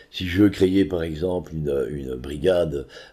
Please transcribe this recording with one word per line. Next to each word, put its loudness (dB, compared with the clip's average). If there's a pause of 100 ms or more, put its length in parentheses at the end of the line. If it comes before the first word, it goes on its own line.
(100)
Si -8
je 2
veux 8
créer, 4
par -2
exemple, -4
une, -2
une -8
brigade, 0 (260)